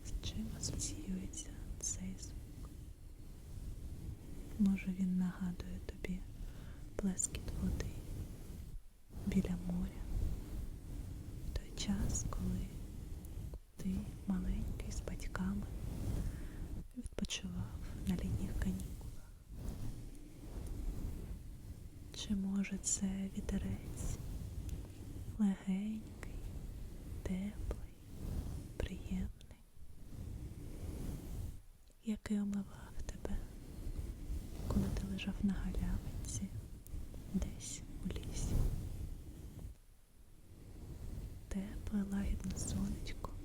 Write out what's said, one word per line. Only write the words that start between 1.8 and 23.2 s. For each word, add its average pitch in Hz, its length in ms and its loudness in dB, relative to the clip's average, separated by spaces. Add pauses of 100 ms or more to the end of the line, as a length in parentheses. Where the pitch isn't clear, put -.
звук. - 520 -6 (1900)
Може, 196 400 6
він 185 200 6
нагадує 180 680 2
тобі - 340 -2 (760)
плескіт - 560 2 (100)
води - 320 4 (1300)
біля 190 300 6 (100)
моря, 180 360 2 (1400)
в - 40 0
той - 260 0
час, - 540 4
коли 180 360 4 (1080)
ти 190 240 2 (260)
маленький 185 680 2
з - 80 2
батьками 196 680 2 (1300)
відпочивав - 840 0 (280)
на 185 60 6
літніх - 440 4
канікулах. - 760 0 (2750)
Чи, - 220 0
може, 196 420 4
це - 280 4 (300)